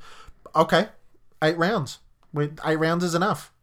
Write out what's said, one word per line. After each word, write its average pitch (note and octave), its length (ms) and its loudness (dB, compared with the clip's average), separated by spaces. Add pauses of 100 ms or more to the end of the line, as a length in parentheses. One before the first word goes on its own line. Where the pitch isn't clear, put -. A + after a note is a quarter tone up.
(540)
"Okay, E3 340 4 (540)
eight D#3+ 160 2
rounds. F3 400 -2 (340)
We, D3 180 -2 (140)
eight D#3 120 2
rounds E3 260 0
is F3 120 0
enough." F3 380 -2 (100)